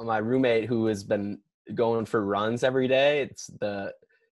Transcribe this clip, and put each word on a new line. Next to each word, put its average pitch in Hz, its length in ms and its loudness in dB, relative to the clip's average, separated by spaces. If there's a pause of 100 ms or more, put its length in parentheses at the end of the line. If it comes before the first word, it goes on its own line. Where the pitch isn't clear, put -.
my 113 160 -2
roommate 117 480 2
who 113 220 2
has 101 180 0
been 104 340 -2 (340)
going 113 320 0
for 107 200 0
runs 107 400 0
every 127 240 2
day, 139 320 2
it's - 260 -10 (140)
the, 101 320 -6 (380)